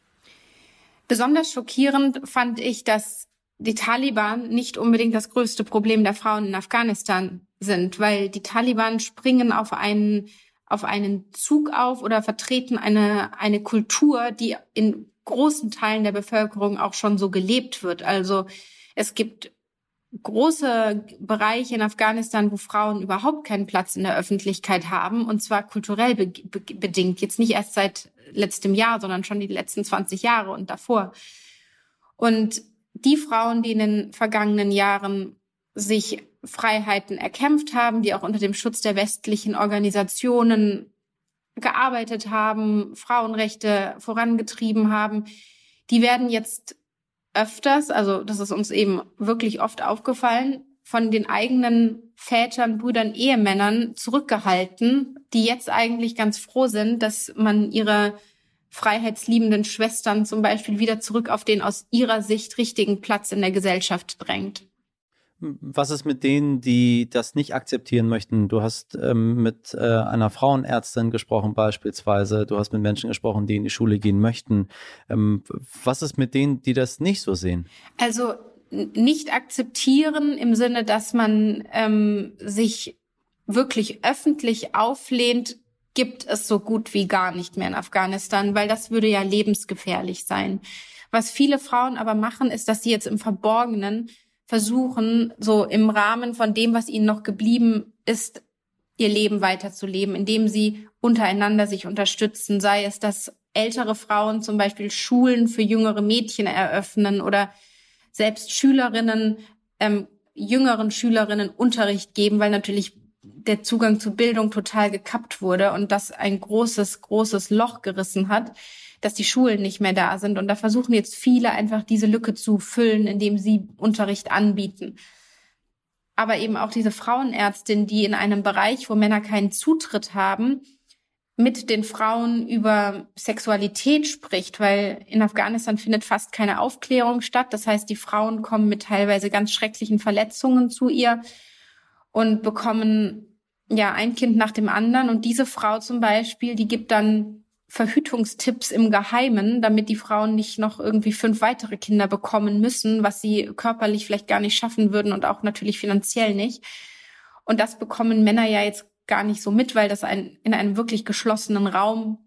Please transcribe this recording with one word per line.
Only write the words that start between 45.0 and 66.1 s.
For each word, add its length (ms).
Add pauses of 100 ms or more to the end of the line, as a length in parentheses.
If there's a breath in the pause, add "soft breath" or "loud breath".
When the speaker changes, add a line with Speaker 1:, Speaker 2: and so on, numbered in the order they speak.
Speaker 1:
die 120
werden 260
jetzt 480 (580)
öfters, 580
also 340
das 160
ist 100
uns 200
eben 320 (140)
wirklich 440
oft 200
aufgefallen, 840 (180)
von 280
den 180
eigenen 880
Vätern, 600
Brüdern, 360
Ehemännern 840
zurückgehalten, 1200 (140)
die 140
jetzt 240
eigentlich 480
ganz 200
froh 300
sind, 340
dass 360
man 340
ihre 480 (500 loud breath)
freiheitsliebenden 920
Schwestern 600
zum 160
Beispiel 380
wieder 200
zurück 300
auf 160
den 160
aus 280
ihrer 320
Sicht 360
richtigen 420
Platz 320
in 80
der 120
Gesellschaft 680
drängt. 440 (800)
Speaker 2:
Was 460
ist 160
mit 180